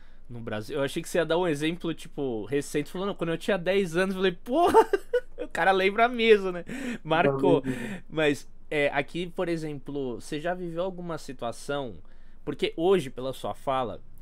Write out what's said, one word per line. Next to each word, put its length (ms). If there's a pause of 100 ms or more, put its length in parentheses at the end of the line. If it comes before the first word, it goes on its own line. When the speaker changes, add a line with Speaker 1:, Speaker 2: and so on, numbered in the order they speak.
(300)
Speaker 1:
no 100
Brasil? 380
Eu 60
achei 180
que 80
você 100
ia 60
dar 120
um 100
exemplo, 460
tipo, 520
recente, 460
falando, 240
"Quando 160
eu 60
tinha 200
dez 400
anos", 180
eu 60
falei, 100
"Porra, 480
<laughs> 580
o 120
cara 220
lembra 360
mesmo, 440
né?" 140 (380)
Marcou. 600
Speaker 2:
Não, 120
não. 340
Speaker 1:
Mas, 380 (220)
é, 200
aqui, 380
por 220
exemplo, 720
você 180
já 140
viveu 300
alguma 340
situação? 800 (480)
Porque 340
hoje, 320
pela 240
sua 200
fala 480 (200)